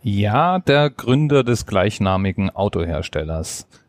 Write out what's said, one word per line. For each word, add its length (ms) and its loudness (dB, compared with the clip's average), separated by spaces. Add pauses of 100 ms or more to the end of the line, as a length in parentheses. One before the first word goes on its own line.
Ja, 520 0
der 280 2
Gründer 540 2
des 240 -2
gleichnamigen 880 0
Autoherstellers. 1120 -4 (220)